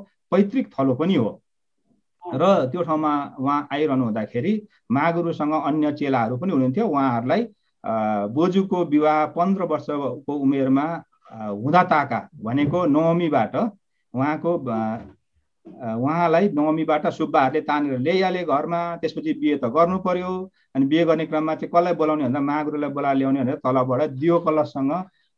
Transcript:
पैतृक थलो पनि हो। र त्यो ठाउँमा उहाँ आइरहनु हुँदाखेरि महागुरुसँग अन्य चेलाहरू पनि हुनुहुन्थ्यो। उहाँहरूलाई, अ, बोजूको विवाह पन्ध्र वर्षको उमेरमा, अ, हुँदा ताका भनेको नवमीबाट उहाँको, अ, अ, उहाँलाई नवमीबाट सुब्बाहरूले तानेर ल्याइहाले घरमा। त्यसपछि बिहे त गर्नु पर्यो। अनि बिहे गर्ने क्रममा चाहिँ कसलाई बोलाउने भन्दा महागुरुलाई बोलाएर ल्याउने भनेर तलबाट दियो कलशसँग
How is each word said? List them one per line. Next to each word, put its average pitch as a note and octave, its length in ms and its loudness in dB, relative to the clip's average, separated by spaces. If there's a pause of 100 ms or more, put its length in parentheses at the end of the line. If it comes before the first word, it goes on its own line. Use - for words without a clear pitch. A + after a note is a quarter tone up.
(300)
पैतृक G3+ 400 2 (100)
थलो C3+ 140 2
पनि E3 200 0
हो। A2 280 0 (920)
र E3 320 4
त्यो E3 160 -4
ठाउँमा D3+ 560 -2
उहाँ C#3+ 340 -2
आइरहनु C#3 320 0
हुँदाखेरि A#2+ 640 -2 (240)
महागुरुसँग D#3+ 640 0
अन्य D3+ 400 0
चेलाहरू B2+ 440 -2
पनि F3+ 160 -2
हुनुहुन्थ्यो। C3 360 0
उहाँहरूलाई, C3+ 540 0 (420)
अ, G#2+ 420 -2
बोजूको F3+ 580 0
विवाह D3+ 420 2
पन्ध्र F#3+ 360 0
वर्षको C#3+ 720 -4
उमेरमा, C#3 680 2 (260)
अ, A2 180 -10
हुँदा C3+ 340 4
ताका C#3 520 0
भनेको D3 520 0
नवमीबाट D3+ 720 2 (580)
उहाँको, D3+ 440 -2
अ, B2+ 140 -6 (1120)
अ, A2+ 160 -6
उहाँलाई E3 500 2
नवमीबाट D#3 580 0
सुब्बाहरूले D3 540 0
तानेर D3 380 -2
ल्याइहाले F3+ 460 0
घरमा। E3+ 520 -2
त्यसपछि D#3 360 -4
बिहे D3 240 0
त C3+ 80 -4
गर्नु E3+ 340 2
पर्यो। F#3 520 -4 (260)
अनि C3+ 100 2
बिहे D#3+ 180 2
गर्ने D#3+ 220 2
क्रममा D#3 280 -2
चाहिँ E3 160 -8
कसलाई F3 240 4
बोलाउने D#3 300 0
भन्दा C3 160 0
महागुरुलाई D3 500 -4
बोलाएर C#3+ 260 -2
ल्याउने C3+ 240 2
भनेर B2+ 160 -2
तलबाट B2+ 460 0
दियो D#3 380 2
कलशसँग D3+ 640 -2 (340)